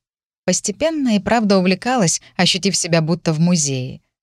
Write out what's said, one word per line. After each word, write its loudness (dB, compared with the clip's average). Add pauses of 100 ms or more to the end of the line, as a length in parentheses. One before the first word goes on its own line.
(460)
Постепенно -2
и 2
правда 2
увлекалась, 0 (160)
ощутив 0
себя 0
будто -2
в -2
музее. 0 (220)